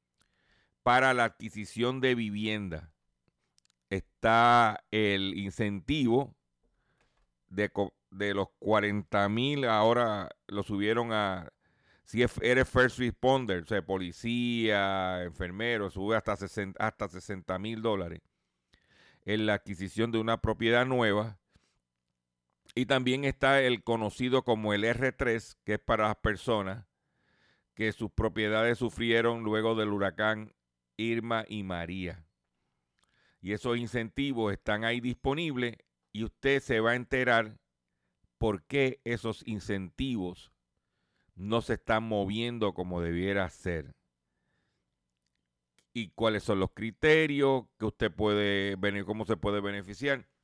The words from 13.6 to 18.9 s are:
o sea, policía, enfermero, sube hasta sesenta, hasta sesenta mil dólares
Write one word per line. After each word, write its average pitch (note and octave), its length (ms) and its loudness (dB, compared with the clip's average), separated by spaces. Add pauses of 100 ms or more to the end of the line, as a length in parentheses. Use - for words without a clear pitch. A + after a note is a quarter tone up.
o E2 40 -16
sea, G2 200 -2
policía, G2 1400 -2
enfermero, F#2+ 680 -4
sube G2+ 260 -2
hasta G#2 200 -2
sesenta, G2 480 -6
hasta G#2+ 240 -4
sesenta F#2 520 -8
mil A2 220 -8
dólares F#2+ 380 -2 (1040)